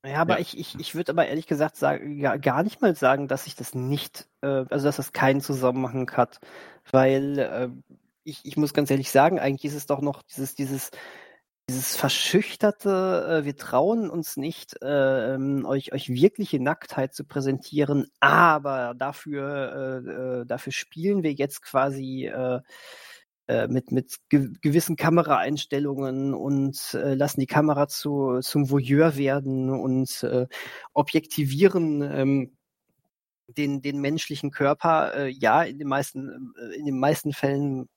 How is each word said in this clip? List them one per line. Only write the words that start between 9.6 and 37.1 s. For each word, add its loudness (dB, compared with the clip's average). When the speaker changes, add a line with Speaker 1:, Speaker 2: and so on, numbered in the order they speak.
Speaker 1:
ist -6
es -10
doch -2
noch -4
dieses, -10
dieses, -6
dieses -4
verschüchterte, 0
äh, -4
wir -4
trauen 0
uns -6
nicht, -10
äh, 2
ähm, -2
euch, -2
euch -6
wirkliche 2
Nacktheit -2
zu -12
präsentieren, 0
aber 4
dafür, -6
äh, -6
äh, -8
dafür -6
spielen -2
wir 0
jetzt -4
quasi, -2
äh, -4
äh, 0
mit, -2
mit -2
ge-, 4
gewissen 2
Kameraeinstellungen 0
und, -2
äh, 0
lassen 0
die 0
Kamera 4
zu, -2
zum 0
Voyeur 4
werden 0
und, 0
äh, 0
objektivieren, 2
ähm, 0
den, -2
den -4
menschlichen -4
Körper, 2
äh, -4
ja, 2
in -6
den -6
meisten, -6
äh, -12
in -10
den -2
meisten 2